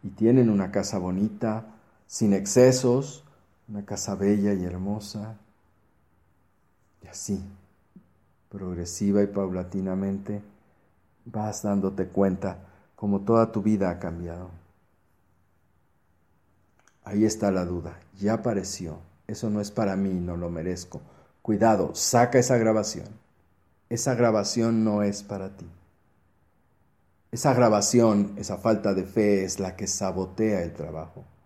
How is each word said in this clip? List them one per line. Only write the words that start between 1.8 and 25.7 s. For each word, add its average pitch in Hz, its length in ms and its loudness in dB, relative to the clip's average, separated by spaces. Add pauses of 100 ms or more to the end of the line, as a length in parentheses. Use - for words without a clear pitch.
sin 107 280 0
excesos, 127 920 4 (440)
una 101 160 -10
casa 101 320 -8
bella 101 360 2
y 90 120 -2
hermosa. 104 720 -8 (1700)
Y - 40 -20
así, - 360 -8 (1040)
progresiva 95 760 -2
y 101 60 2
paulatinamente, 98 1120 -4 (840)
vas 107 380 -6
dándote 98 460 0
cuenta 95 500 0 (380)
cómo 101 240 -2
toda 113 300 4
tu 104 120 -4
vida 98 280 2
ha 87 80 -6
cambiado. 87 520 -10 (2500)
Ahí 104 200 2
está 107 260 2
la 92 140 0
duda, 87 340 -6 (200)
ya 101 160 0
apareció, 95 640 -4 (280)
eso 110 220 -6
no 104 120 -2
es 101 100 -6
para 101 260 0
mí, 98 160 -2
no 87 240 -4
lo 87 140 -6
merezco. 85 500 -8 (400)
Cuidado, 104 540 2
saca 123 440 4
esa 123 180 4
grabación. 110 500 0 (840)
Esa 123 240 -2
grabación 113 720 2
no 104 180 2
es 101 200 -2
para 98 340 -10
ti. - 100 -18 (1700)